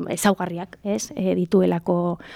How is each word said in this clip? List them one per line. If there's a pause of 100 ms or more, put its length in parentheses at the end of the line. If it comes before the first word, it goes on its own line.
(140)
ezaugarriak,
ez,
e,
dituelako (160)